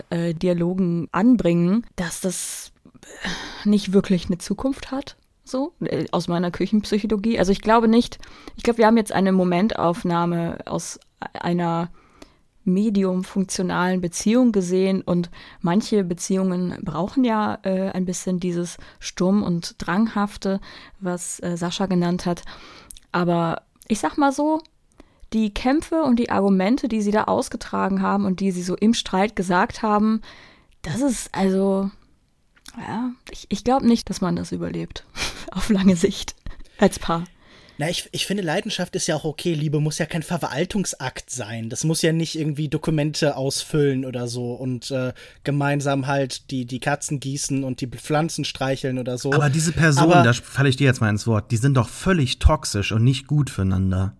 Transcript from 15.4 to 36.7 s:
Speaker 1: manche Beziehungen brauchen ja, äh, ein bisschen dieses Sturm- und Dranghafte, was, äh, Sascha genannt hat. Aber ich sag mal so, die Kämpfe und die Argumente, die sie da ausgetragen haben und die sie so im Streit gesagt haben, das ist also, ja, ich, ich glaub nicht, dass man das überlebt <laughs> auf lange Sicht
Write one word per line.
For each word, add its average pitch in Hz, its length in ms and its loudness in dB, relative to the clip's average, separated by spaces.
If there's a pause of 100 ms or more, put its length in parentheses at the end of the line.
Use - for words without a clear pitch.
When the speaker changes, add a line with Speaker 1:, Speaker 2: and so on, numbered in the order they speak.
Speaker 1:
manche 202 420 2
Beziehungen 180 800 -2
brauchen 175 400 -2
ja, 214 400 0
äh, 190 280 0
ein 185 140 -2
bisschen 180 340 -4
dieses 175 380 -4 (220)
Sturm- 196 440 0
und 170 340 -4
Dranghafte, 202 840 -2 (400)
was, 180 420 -6
äh, 175 160 -4
Sascha 190 300 -2
genannt 175 380 0
hat. 175 180 -2 (680)
Aber 170 500 0 (260)
ich 214 120 0
sag - 180 -2
mal 277 140 4
so, 302 300 0 (720)
die 214 200 0
Kämpfe 320 500 0
und 247 140 4
die 233 120 0
Argumente, 196 580 2
die 220 140 -2
sie 202 100 0
da 214 140 2
ausgetragen 196 760 -2
haben 196 240 0
und 185 140 -2
die 196 120 0
sie 180 120 -4
so 180 120 -4
im 226 180 4
Streit 202 420 0
gesagt 185 460 0
haben, 220 400 2 (600)
das 196 200 -4
ist 269 320 -2
also, 196 560 2 (880)
ja, 240 340 -6 (200)
ich, - 180 -14
ich 202 140 -4
glaub 262 200 2
nicht, 233 260 2
dass 196 120 -8
man 175 140 0
das 175 160 -8
überlebt 170 520 -8 (260)
<laughs> - 220 -12
auf - 180 -2
lange 190 260 6
Sicht - 400 -2 (420)